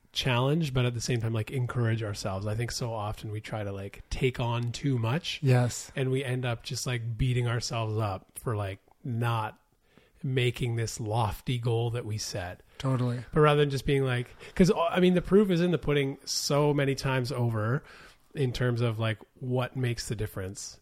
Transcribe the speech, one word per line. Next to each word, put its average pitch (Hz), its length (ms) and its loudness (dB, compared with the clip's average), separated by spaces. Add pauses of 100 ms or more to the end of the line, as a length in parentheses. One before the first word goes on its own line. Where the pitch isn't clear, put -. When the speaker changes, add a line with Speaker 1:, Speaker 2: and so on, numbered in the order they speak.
(120)
Speaker 1:
challenge, 135 600 2
but 127 140 2
at 120 80 0
the 113 80 -4
same 123 180 0
time, 113 140 -2
like, 110 160 -2
encourage 117 540 0
ourselves. 101 420 -4
I 107 80 -2
think 117 180 -2
so 117 220 -4
often 107 380 -6
we 107 100 -6
try 107 220 -6
to, 101 80 -4
like, 98 400 -10
take 131 280 0
on 120 320 -2
too 131 280 0
much. 113 420 -2
Speaker 2:
Yes. 123 540 2
Speaker 1:
And 131 160 0
we 135 120 0
end 127 220 -2
up 117 160 -2
just, - 240 -6
like, 117 320 -2
beating 123 300 2
ourselves 113 500 -2
up 101 380 -2
for, 120 200 -4
like, 98 220 -4 (260)
not 117 540 -2 (640)
making 123 540 0
this 113 240 -4
lofty 113 580 -2
goal 117 340 0
that 120 140 -6
we 104 140 -6
set. 90 420 -8 (160)
Speaker 2:
Totally. 123 420 0 (140)
Speaker 1:
But 160 60 2
rather 147 220 6
than 143 100 2
just 135 160 -4
being 139 180 2
like, 123 300 -4 (180)
'cause, 185 180 6 (200)
I 185 80 2
mean, 180 160 6
the 170 80 2
proof 202 260 6
is 170 120 4
in 180 100 2
the 156 80 2
pudding 143 440 0
so 147 480 2
many 139 220 2
times 131 380 -2
over 120 520 0 (520)
in 131 180 0
terms 123 280 0
of, 113 180 0
like, 110 180 0 (220)
what 127 360 -2
makes 123 320 -2
the 120 80 -4
difference. 101 680 -8